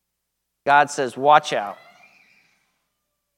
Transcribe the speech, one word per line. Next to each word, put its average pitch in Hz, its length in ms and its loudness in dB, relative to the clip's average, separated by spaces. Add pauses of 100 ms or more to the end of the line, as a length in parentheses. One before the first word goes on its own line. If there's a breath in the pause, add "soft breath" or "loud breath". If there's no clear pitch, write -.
(640)
God 143 240 2
says, 131 280 -8
"Watch 147 360 2
out." 104 240 -8 (1600)